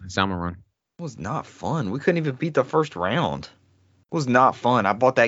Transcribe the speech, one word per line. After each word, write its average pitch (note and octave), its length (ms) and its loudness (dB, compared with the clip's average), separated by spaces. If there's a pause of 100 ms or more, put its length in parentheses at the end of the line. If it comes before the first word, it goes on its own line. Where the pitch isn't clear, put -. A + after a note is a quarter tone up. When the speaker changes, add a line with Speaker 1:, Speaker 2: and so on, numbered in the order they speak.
Speaker 1:
Salmon F#2+ 300 -2
Run. F2 200 -6 (420)
Speaker 2:
It - 20 -16
was D#3 180 -12
not G#2 260 -6
fun. A2 460 -4
We C#3 80 -6
couldn't E3+ 180 0
even D3+ 180 -2
beat D#3+ 180 -6
the B2+ 100 2
first D#3 320 -2
round. F2+ 500 -2
It - 680 -16
was D3 120 -4
not B2 280 6
fun. A#2+ 300 2
I G2+ 80 4
bought B2+ 240 2
that A#2 100 6